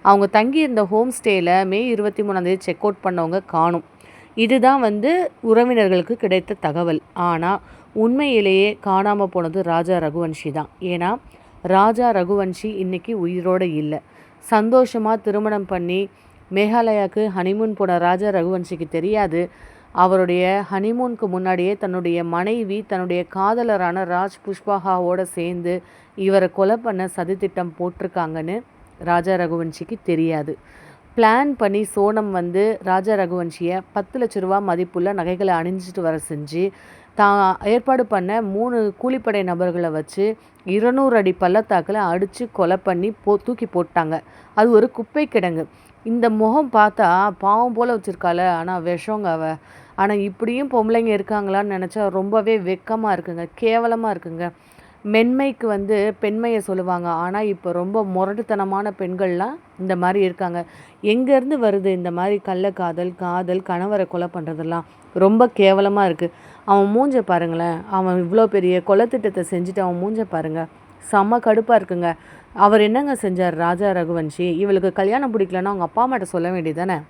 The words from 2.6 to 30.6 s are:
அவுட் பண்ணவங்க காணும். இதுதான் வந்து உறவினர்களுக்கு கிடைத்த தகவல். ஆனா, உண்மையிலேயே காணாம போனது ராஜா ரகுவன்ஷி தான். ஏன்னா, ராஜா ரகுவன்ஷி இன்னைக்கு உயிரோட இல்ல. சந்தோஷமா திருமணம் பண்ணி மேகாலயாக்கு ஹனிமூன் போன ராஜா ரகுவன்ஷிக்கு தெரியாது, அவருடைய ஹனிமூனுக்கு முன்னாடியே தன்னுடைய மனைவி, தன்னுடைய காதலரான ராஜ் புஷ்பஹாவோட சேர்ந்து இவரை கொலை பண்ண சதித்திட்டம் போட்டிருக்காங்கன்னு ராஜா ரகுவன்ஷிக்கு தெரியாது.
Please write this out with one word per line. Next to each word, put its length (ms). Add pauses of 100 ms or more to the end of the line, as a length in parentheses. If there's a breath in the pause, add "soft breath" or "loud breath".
அவுட் 220
பண்ணவங்க 420
காணும். 380 (520 loud breath)
இதுதான் 440
வந்து 520 (120)
உறவினர்களுக்கு 680
கிடைத்த 460
தகவல். 420 (120)
ஆனா, 460 (340 loud breath)
உண்மையிலேயே 920
காணாம 420
போனது 380
ராஜா 340
ரகுவன்ஷி 540
தான். 180 (120)
ஏன்னா, 280 (520 soft breath)
ராஜா 500
ரகுவன்ஷி 680
இன்னைக்கு 500
உயிரோட 340
இல்ல. 400 (480 loud breath)
சந்தோஷமா 720
திருமணம் 440
பண்ணி 440 (440 soft breath)
மேகாலயாக்கு 680 (120)
ஹனிமூன் 400
போன 220
ராஜா 320
ரகுவன்ஷிக்கு 600
தெரியாது, 520 (500 loud breath)
அவருடைய 800
ஹனிமூனுக்கு 560
முன்னாடியே 480
தன்னுடைய 480
மனைவி, 640
தன்னுடைய 460
காதலரான 720
ராஜ் 400
புஷ்பஹாவோட 760
சேர்ந்து 600 (340 loud breath)
இவரை 360
கொலை 240
பண்ண 400
சதித்திட்டம் 640
போட்டிருக்காங்கன்னு 800 (400)
ராஜா 360
ரகுவன்ஷிக்கு 680
தெரியாது. 540 (600 loud breath)